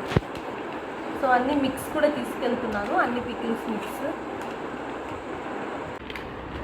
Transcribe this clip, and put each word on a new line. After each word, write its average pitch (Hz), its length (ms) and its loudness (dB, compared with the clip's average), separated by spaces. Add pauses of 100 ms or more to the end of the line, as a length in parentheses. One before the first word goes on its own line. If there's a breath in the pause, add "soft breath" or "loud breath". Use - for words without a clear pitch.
(1200)
So 277 40 6
అన్ని 254 300 8
మిక్స్ 269 380 2
కూడా 294 140 6
తీసుకెళ్తున్నాను, 240 880 0
అన్ని 247 260 4
పికిల్స్ 233 480 -2
మిక్స్. 220 360 -2 (2500)